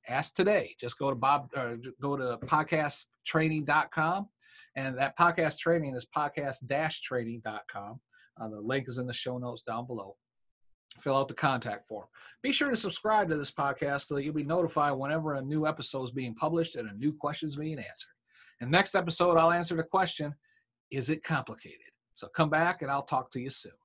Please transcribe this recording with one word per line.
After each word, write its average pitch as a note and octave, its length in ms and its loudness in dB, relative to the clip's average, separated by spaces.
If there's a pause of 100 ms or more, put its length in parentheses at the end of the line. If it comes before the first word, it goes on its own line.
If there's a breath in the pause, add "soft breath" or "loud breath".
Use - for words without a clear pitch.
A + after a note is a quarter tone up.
Ask C3+ 280 -4
today. F#3+ 440 2
Just A#2+ 200 -8
go C#3 100 0
to C3+ 80 0
Bob, C3+ 400 2
uh, A#2+ 260 -4
j-, C3 80 -10 (100)
go C#3+ 160 -2
to B2 300 -2
podcasttraining D#3 1200 0
dot D3 240 4
com, F3 380 0 (480 loud breath)
and C3+ 220 -4
that C3+ 200 0
podcast E3+ 400 4
training D#3 380 2
is B2 180 -6
podcast C#3+ 520 -2
dash D3+ 340 0
training A#2 420 -4
dot G#2+ 200 -6 (100)
com. G#2 260 -10 (420 soft breath)
Uh, A2+ 80 -6
the G#2+ 120 -10
link B2+ 260 -2
is B2+ 120 -6
in B2 80 -4
the B2 80 -8
show B2 240 -6
notes B2 240 -8
down A#2+ 240 -6
below. G#2 280 -8 (840)
Fill C3+ 160 2
out C3+ 100 4
the C3+ 80 -10
contact A#2+ 540 0
form. G#2 180 -10 (360 loud breath)
Be C4+ 100 0
sure C#4+ 180 2
to A#3+ 60 2
subscribe G#3 540 0
to D#3+ 60 2
this C#3+ 140 -4
podcast C#3+ 520 -2
so - 120 -6
that C#3 100 -2
you'll D3+ 100 -4
be D3 100 -2
notified D#3 480 2
whenever D3 420 -2
a C3+ 80 -2
new D3+ 240 0
episode D3 380 -2
is A#2+ 80 -8
being B2 220 -4
published E3 420 0
and A2+ 120 -6
a G2+ 60 -10
new C3+ 180 0
question D3+ 360 -6
is C#3 80 -8
being D3+ 220 -4
answered. - 340 -14 (480 soft breath)
And A#2+ 100 -4
next F#3 240 6
episode, F3 440 4
I'll E3 120 8
answer F3 240 0
the D#3+ 100 0
question, D#3+ 500 0 (560)
"Is C3 180 -2
it D#3 160 0
complicated?" - 560 -4 (320)
So - 160 -14
come D#3+ 220 2
back E3 320 2
and C3+ 80 -4
I'll C#3 120 0
talk B2+ 280 -2
to B2+ 100 -6
you B2+ 80 -6
soon. - 240 -10 (120)